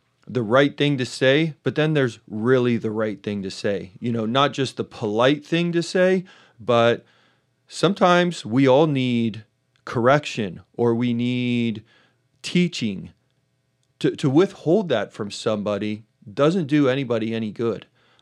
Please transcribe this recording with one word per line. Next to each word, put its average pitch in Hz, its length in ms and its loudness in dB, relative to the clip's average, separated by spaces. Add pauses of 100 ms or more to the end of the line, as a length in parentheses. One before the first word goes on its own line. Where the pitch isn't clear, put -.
(260)
the 113 160 -6
right 135 360 2
thing 147 220 0
to 127 60 -4
say, 143 580 0
but 131 120 -4
then 156 180 0
there's 131 260 -2 (100)
really 120 480 2
the 110 140 -4
right 107 300 -4
thing 101 220 -6
to 95 80 -8
say. 95 480 -6
You 117 140 -4
know, 113 120 -4
not 135 280 0
just - 240 -6
the 107 80 -4
polite 123 600 0
thing 170 280 -2
to 165 100 -2
say, 185 400 0 (380)
but 117 420 2 (640)
sometimes 175 800 2
we 127 240 2
all 143 180 6
need 120 560 -2 (400)
correction, 123 800 0 (160)
or 117 180 2
we 120 180 -2
need 120 680 -2 (580)
teaching. 110 680 -2 (880)
To, - 160 0
to 147 140 -2
withhold 180 580 2
that 110 240 -2
from 104 180 -10
somebody 104 760 -4 (300)
doesn't 156 340 2
do 143 200 2
anybody 117 480 -2
any 110 160 -6
good. 117 340 -4 (360)